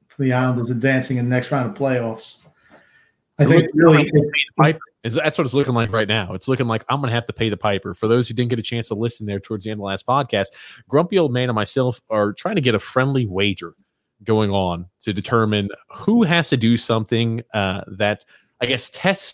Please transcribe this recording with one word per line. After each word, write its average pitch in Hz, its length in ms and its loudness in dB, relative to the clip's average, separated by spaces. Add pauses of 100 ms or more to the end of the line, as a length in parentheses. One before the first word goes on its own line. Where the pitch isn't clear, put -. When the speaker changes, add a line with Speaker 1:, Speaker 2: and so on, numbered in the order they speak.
Speaker 1:
for - 120 -8
the 131 120 2
Islanders 123 360 0
advancing 131 460 0
in 120 140 0
the 127 40 0
next 123 160 -2
round 123 220 -2
of 101 60 -12
playoffs. 123 600 -4 (1000)
I 147 40 4
Speaker 2:
It 143 40 6
Speaker 1:
think 165 140 8
Speaker 2:
looks - 140 -2
Speaker 1:
really 160 240 8
Speaker 2:
like - 140 2
Speaker 1:
it's 147 160 4
Speaker 2:
the - 340 -2
piper. 160 160 4 (260)
It's, 120 100 -4
that's 156 220 0
what 160 80 2
it's 117 80 -4
looking 135 200 2
like 117 200 0
right 110 160 0
now. 101 240 -2
It's 92 160 -6
looking 127 180 0
like 113 220 -2
I'm 135 100 -2
gonna 127 140 -2
have 117 140 -2
to - 60 -8
pay 113 140 -2
the 104 80 -2
piper. 98 380 -2
For 110 160 -2
those 120 180 2
who 120 60 -10
didn't 120 160 -2
get 120 100 -2
a 107 40 -4
chance 117 260 -6
to 113 60 -6
listen 113 300 -4
there 101 140 -4
towards 101 240 -10
the 107 80 -8
end 107 60 -8
of 101 60 -10
the - 20 -8
last 98 200 -6
podcast, 123 420 0 (420)
Grumpy 175 280 2
Old 160 140 2
Man 123 160 0
and 120 80 -2
myself 120 540 -2
are 104 240 2
trying 208 220 -6
to 180 60 0
get 123 140 4
a 101 40 0
friendly 131 460 0
wager 95 500 -4 (480)
going 107 280 2
on 90 340 -2 (160)
to 113 100 -4
determine 107 560 0 (220)
who 233 340 0
has 170 240 2
to - 80 0
do 117 220 4
something, 113 680 -2 (100)
uh, 98 340 -2
that, 104 360 -4 (380)
I 123 60 -2
guess, 123 220 -4
tests - 440 -4